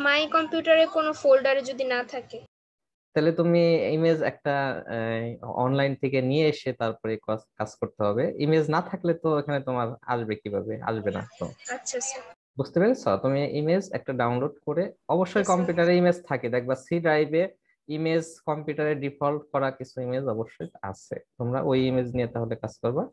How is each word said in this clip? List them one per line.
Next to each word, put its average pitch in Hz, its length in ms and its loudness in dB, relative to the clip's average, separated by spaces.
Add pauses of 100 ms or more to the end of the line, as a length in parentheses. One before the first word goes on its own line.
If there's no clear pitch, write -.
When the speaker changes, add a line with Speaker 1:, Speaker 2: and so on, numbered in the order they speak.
Speaker 1:
my 285 140 4 (160)
কম্পিউটারে 320 500 4
কোনো 311 260 0
ফোল্ডারে 269 500 4
যদি 254 220 -6
না 247 200 -2
থাকে? 247 340 -12 (760)
Speaker 2:
তাহলে 160 200 2
তুমি 170 300 4 (340)
ইমেজ 165 260 2
একটা, - 320 -2 (160)
আহ, 113 800 -6 (140)
অনলাইন 139 300 2
থেকে 135 280 0
নিয়ে 147 260 2
এসে 147 240 -4
তারপরে 110 400 -4 (140)
কাজ, 113 140 -2 (180)
কাজ 107 120 -6 (100)
করতে - 240 -6
হবে। 107 200 2 (200)
ইমেজ 156 260 2
না 160 120 2
থাকলে 175 320 -2
তো 160 260 0
এখানে 143 280 -2
তোমার 123 200 0 (140)
আসবে 117 400 -2
কিভাবে? 101 400 -4
আসবে 107 280 -2
না 98 120 -4 (160)
তো। - 80 -4 (280)
Speaker 1:
আচ্ছা, 254 260 -8
স্যার। - 220 -8 (360)
Speaker 2:
বুঝতে 139 220 -2
পেরেছো? 233 360 2
তুমি 135 240 0 (200)
ইমেজ 175 320 0
একটা - 200 -6
ডাউনলোড 123 420 0 (120)
করে, 170 260 -4 (160)
অবশ্যই 180 340 2
Speaker 1:
Yes, 180 60 -2
sir। 185 80 4
Speaker 2:
কম্পিউটারে 175 400 4
ইমেজ 175 220 4 (100)
থাকে, 127 200 -2
দেখবা 123 260 -2
সি 170 260 -4
ড্রাইভে 156 440 2 (440)
image, 160 380 -2 (220)
কম্পিউটারে 151 460 -2
default 143 480 -2 (100)
করা 135 180 0
কিছু 131 300 -10
image 127 240 -4 (100)
অবশ্যই 110 340 -8 (140)
আছে, 98 340 -10 (220)
তোমরা 123 240 -2
ওই 131 160 2 (120)
image 127 260 0
নিয়ে 120 180 0
তাহলে 117 220 -4
কাজ - 260 -10
করবা। 131 300 -2